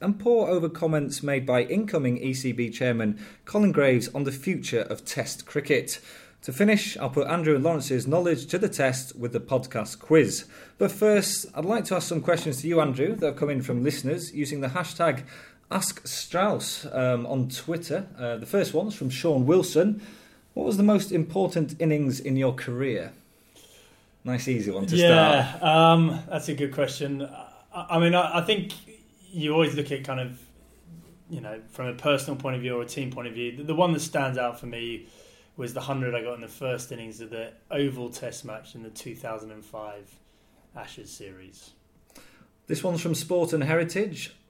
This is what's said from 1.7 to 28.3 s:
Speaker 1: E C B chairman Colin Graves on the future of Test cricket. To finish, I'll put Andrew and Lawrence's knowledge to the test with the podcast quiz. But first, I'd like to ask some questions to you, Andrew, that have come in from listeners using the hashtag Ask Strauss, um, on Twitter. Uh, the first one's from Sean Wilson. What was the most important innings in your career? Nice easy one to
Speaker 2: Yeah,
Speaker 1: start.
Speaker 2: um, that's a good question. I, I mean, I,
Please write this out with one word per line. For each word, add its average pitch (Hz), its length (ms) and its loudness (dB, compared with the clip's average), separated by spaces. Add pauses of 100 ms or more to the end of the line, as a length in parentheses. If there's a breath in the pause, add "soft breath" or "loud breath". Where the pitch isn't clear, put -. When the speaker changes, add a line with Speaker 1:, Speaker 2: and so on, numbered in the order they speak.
Speaker 1:
E 131 160 -2
C 131 180 -2
B 120 180 -2
chairman 113 480 0 (280 loud breath)
Colin 208 260 4
Graves 131 380 4
on 139 160 -4
the 135 80 -2
future 127 480 -2
of - 240 -6
Test - 400 -6
cricket. - 560 -2 (400 loud breath)
To - 100 -10
finish, 202 460 2
I'll 135 120 -4
put 139 180 0
Andrew 160 280 2
and 131 80 2
Lawrence's 135 440 0
knowledge 160 400 2
to 180 100 -2
the 196 100 2
test 131 480 -2
with 120 160 -6
the - 80 -2
podcast - 600 -4
quiz. 147 480 4 (300 loud breath)
But 196 140 0
first, 214 540 2 (100)
I'd 156 80 -4
like 208 220 0
to 190 100 -2
ask - 140 -2
some 160 120 0
questions 160 400 0
to 156 60 -6
you, 165 140 4
Andrew, 147 340 0
that 185 100 0
have 135 120 -2
come 147 120 0
in 135 120 -2
from 123 240 -2
listeners 156 480 -2
using 143 260 -4
the 135 80 -4
hashtag 160 560 -2 (480 loud breath)
Ask - 340 -4
Strauss, - 840 -2
um, 127 340 0
on 127 220 -2
Twitter. 165 600 -6 (120)
Uh, 120 160 -4
the 113 100 -10
first - 280 0
one's 196 220 -2
from 131 140 -4
Sean 131 360 2
Wilson. 185 560 4 (540 loud breath)
What - 100 -2
was 220 100 0
the 196 80 4
most 208 300 4
important 175 640 0
innings 147 400 2
in 135 160 -2
your 131 180 2
career? 123 600 -4 (1080 soft breath)
Nice 127 260 -4
easy 104 220 0
one 98 160 -2
to 170 100 0
Speaker 2:
Yeah, 160 600 8
Speaker 1:
start. - 60 -6
Speaker 2:
um, 165 560 8 (100)
that's 160 200 -4
a 147 40 -4
good 139 200 -2
question. 139 480 -2 (520)
I, 170 180 -10
I 165 80 4
mean, 170 140 6
I, 170 260 2